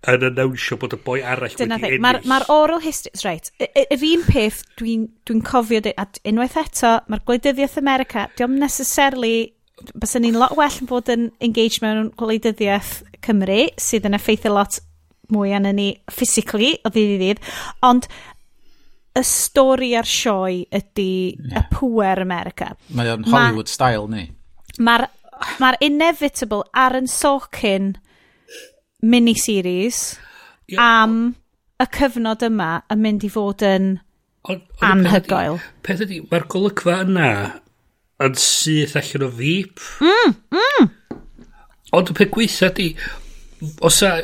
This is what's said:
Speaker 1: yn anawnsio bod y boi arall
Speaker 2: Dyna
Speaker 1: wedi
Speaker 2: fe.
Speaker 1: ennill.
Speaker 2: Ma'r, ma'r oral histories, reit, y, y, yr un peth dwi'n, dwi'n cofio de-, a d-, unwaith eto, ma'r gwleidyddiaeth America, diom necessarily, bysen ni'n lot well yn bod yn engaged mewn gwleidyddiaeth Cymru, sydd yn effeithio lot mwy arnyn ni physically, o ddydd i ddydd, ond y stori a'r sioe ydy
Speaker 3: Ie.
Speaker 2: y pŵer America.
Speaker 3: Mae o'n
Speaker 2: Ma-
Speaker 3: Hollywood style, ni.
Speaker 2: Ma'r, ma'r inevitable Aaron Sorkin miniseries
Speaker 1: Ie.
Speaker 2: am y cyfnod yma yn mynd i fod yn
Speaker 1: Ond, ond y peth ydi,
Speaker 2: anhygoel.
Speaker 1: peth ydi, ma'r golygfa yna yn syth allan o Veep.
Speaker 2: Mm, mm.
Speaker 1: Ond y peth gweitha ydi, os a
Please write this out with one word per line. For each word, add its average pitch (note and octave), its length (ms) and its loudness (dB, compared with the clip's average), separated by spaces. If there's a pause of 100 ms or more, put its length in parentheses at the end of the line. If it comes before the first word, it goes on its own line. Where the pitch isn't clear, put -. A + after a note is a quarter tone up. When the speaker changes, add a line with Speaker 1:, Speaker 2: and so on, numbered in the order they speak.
Speaker 1:
yn B2+ 200 2
anawnsio C3 540 -2
bod B2 160 -8
y A#2+ 40 -10
boi C3 220 -6
arall B2+ 340 -6
Speaker 2:
Dyna A3+ 240 -4
Speaker 1:
wedi A3+ 60 -6
Speaker 2:
fe. G3+ 40 -4
Speaker 1:
ennill. - 140 0
Speaker 2:
Ma'r, B3 200 2
ma'r C4 260 0
oral D4+ 340 4
histories, - 400 -10
reit, E3 320 -8
y, - 140 -8
y, C#4 180 2
yr C#4 200 -2
un E4+ 200 2
peth A3 340 2 (140)
dwi'n, A3+ 320 -4 (140)
dwi'n A3 220 -2
cofio A3+ 380 0
de-, G#3+ 140 -4
a G3+ 120 -6
d-, - 180 -20
unwaith A#3 340 -2
eto, B3+ 340 0 (120)
ma'r - 180 -6
gwleidyddiaeth C4+ 560 0
America, C4 540 -2
diom B3+ 260 -2
necessarily, C4 920 0 (400)
bysen A3+ 300 -4
ni'n A3+ 160 2
lot A#3+ 160 2
well C#4+ 200 2
yn B3+ 160 -10
bod B3 200 -4
yn A#3 280 0
engaged A3+ 440 0
mewn A3 300 -2
gwleidyddiaeth A3 880 -2 (180)
Cymru, G3+ 460 2 (120)
sydd G#3+ 300 -2
yn G3+ 120 0
effeithio G#3+ 360 0
lot G3+ 240 0 (520)
mwy G3+ 240 0
arnyn G3+ 240 0
ni G3+ 120 -2 (160)
physically, A#3+ 720 -2
o - 140 -6
ddydd G#3 260 2
i - 20 -4
ddydd, F#3+ 260 -2 (360)
ond B3 260 4 (1120)
y B3+ 80 0
stori C4 680 2
a'r A3+ 120 0
sioe F#3+ 600 -2
ydy G3 440 -4 (180)
Speaker 3:
Ie. - 240 -10
Speaker 2:
y - 160 -2
pŵer G#3+ 520 0
America. F#3 540 -6 (140)
Speaker 3:
Mae A#2+ 220 -2
o'n A2 140 -4
Speaker 2:
Ma- A#2 160 4
Speaker 3:
Hollywood A2+ 320 2
style, A2+ 360 0
ni. G#2 200 -8 (460)
Speaker 2:
Ma'r, A#3 340 2 (460)
ma'r C4 260 2
inevitable D4 920 0
Aaron C4 360 0
Sorkin G3+ 840 0 (1080)
miniseries A3 1120 2 (460)
Speaker 1:
Ie. F#3 140 -8
Speaker 2:
am A3+ 580 4 (440)
y B3+ 80 2
cyfnod A#3 560 -2
yma G#3+ 260 0 (160)
yn G#3+ 160 0
mynd G#3 220 0
i G#3 60 -4
fod G3+ 320 -4
yn F#3+ 260 4 (580)
Speaker 1:
Ond, F#3 160 -6
ond - 0 -
y - 60 -20
peth - 80 -20
ydi, A3+ 120 2
Speaker 2:
anhygoel. F#3 680 4 (220)
Speaker 1:
peth F#3+ 240 -6
ydi, F#3 200 -8
ma'r E3+ 220 -2
golygfa F#3+ 540 -2
yna F#3 300 2 (920)
yn C3+ 160 2
syth - 600 0
allan C#3 300 -4
o B2+ 40 -4
Veep. C#3+ 520 -4 (140)
Speaker 2:
Mm, F#4 400 4 (140)
mm. A4 420 4 (1000)
Speaker 1:
Ond F#3 180 2
y D3+ 40 -6
peth G3+ 160 2
gweitha G3+ 380 0
ydi, F3+ 200 -4 (880)
os - 240 2
a F#3+ 120 4 (100)